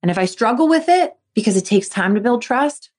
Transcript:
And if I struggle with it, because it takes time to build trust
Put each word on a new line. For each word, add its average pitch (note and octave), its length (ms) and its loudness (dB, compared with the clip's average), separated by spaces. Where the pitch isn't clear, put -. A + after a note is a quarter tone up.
And F3 80 0
if F3 80 -2
I F#3 80 0
struggle B3 420 0
with D#4+ 200 2
it, F4 280 2
because G#3 220 0
it F#3+ 80 0
takes G3+ 240 0
time G3 260 -2
to G#3+ 60 0
build A#3+ 220 0
trust C#4 560 -4